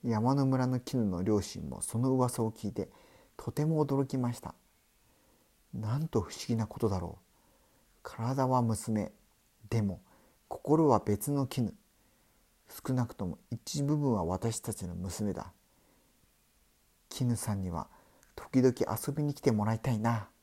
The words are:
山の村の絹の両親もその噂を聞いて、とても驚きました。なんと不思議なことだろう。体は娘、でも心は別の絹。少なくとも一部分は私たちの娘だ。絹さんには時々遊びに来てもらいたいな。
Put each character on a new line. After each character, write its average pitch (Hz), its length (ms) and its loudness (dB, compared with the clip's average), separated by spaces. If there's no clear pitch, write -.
山 117 320 2
の 139 120 4
村 131 200 2
の 127 140 0
絹 117 300 0
の 90 120 -2
両 104 200 4
親 - 260 -8
も 64 120 -8
そ - 180 -4
の 131 140 2
噂 123 300 2
を 110 80 0
聞 107 180 -8
い 98 40 -6
て、 - 180 -6
と - 160 -8
て 151 140 0
も 156 180 4
驚 139 220 2
き 139 100 -4
ま 123 160 0
し - 80 -10
た。 - 140 -12
な 113 260 -2
ん 160 80 -2
と 117 140 0
不 - 120 -6
思 - 140 -12
議 117 100 0
な 110 100 0
こ - 120 -12
と 113 100 0
だ 95 120 0
ろ 85 200 -10
う。 - 40 -20
体 131 440 -2
は 127 160 4
娘、 110 500 0
で 113 120 2
も 98 200 -2
心 156 420 2
は 113 120 8
別 104 320 0
の 139 140 2
絹。 - 280 -2
少 131 80 0
な 123 120 2
く - 100 -12
と 98 100 -4
も 85 120 -6
一 143 320 -6
部 147 140 2
分 143 160 2
は 98 120 2
私 95 360 -2
た 113 120 -6
ち 95 140 -8
の 87 80 -6
娘 92 380 -4
だ。 - 200 -8
絹 120 280 0
さ 104 180 -2
ん 98 80 -2
に 92 80 -4
は 82 180 -6
時 - 200 -4
々 127 200 6
遊 - 360 -2
び 147 120 -2
に 143 100 0
来 - 60 -14
て 131 120 4
も 104 120 2
ら 113 100 2
い 117 60 -4
た 135 100 0
い 113 80 2
な。 113 300 0